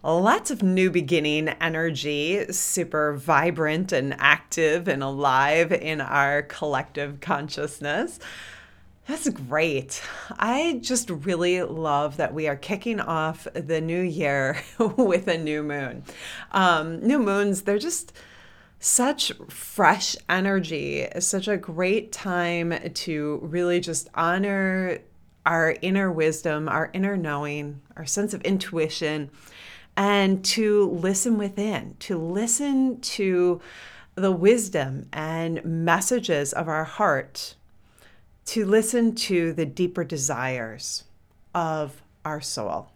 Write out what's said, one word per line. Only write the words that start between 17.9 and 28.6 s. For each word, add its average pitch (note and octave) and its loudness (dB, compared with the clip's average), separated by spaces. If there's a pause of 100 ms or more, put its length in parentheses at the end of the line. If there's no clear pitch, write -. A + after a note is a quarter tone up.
such - 2 (180)
fresh - 2 (120)
energy, D#3+ 0 (140)
such F#3+ -2
a G#3 0
great F#3+ -2
time F3 -2 (200)
to D3+ -4
really F3 0
just E3+ -4
honor F#3+ 0 (480)
our E3 2
inner F#3+ 2
wisdom, D#3 0
our D3+ 0
inner G3 0
knowing, D3 -4 (140)
our D#3+ -12
sense G3+ -2
of - -8
intuition, D#3 -2 (640)